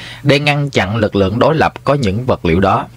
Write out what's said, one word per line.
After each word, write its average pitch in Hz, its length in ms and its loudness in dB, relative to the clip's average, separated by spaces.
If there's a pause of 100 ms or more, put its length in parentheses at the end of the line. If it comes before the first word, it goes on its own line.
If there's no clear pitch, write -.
(220)
để 139 160 2
ngăn 143 320 -2
chặn 104 260 -2
lực 107 200 0
lượng 98 220 0
đối 135 160 2
lập 104 300 -2
có 139 100 0
những 123 320 -2
vật 113 180 -2
liệu 85 160 2
đó. 98 260 2 (100)